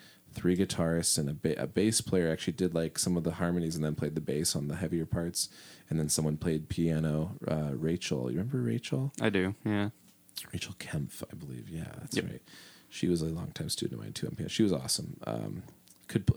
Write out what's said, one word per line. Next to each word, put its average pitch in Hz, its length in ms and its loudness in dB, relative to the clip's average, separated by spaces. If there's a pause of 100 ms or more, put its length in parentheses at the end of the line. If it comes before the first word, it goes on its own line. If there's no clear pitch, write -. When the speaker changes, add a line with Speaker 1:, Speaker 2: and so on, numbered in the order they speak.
(340)
Speaker 1:
three 90 220 2
guitarists, 85 600 2
and 73 120 2
a 76 40 -2
ba-, - 280 0
a 67 60 0
bass 107 340 4
player 85 300 4
actually 82 220 0
did, 87 200 2
like, 82 260 0
some 90 180 2
of 82 60 2
the 85 100 2
harmonies 87 420 0
and 78 80 0
then 76 120 0
played 78 200 -2
the 78 60 0
bass 76 340 0
on 73 120 -2
the 76 80 -2
heavier 82 300 0
parts, 85 440 -2 (400)
and 80 100 2
then 78 80 2
someone 76 300 2
played 78 320 0
piano, 80 600 2 (160)
uh, 78 260 0
Rachel. 73 580 0
You 67 60 -2
remember 127 240 0
Rachel? 131 580 0
Speaker 2:
I 113 100 2
do, 98 260 2 (100)
yeah. 104 240 2 (640)
Speaker 1:
Rachel - 260 -8
Kempf, - 520 -6
I - 40 -12
believe. 64 340 -10
Yeah, 80 300 -8
that's - 160 -8
Speaker 2:
Yep. - 100 2
Speaker 1:
right. - 160 -8 (480)
She - 180 0
was 87 140 4
a 78 40 0
longtime 80 440 -4
student - 300 -4
of 53 60 -10
mine, - 80 -10
too, - 140 -4
on - 80 -8
piano. - 140 -6
She - 140 4
was 98 80 6
awesome. - 460 -2 (100)
Um, 53 360 -4 (440)
could, - 300 4